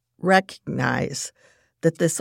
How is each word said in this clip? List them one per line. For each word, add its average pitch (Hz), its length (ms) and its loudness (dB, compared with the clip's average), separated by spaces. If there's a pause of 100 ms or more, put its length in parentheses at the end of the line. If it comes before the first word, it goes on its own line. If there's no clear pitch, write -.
(180)
recognize 139 1120 -2 (480)
that 165 180 0
this 165 220 -2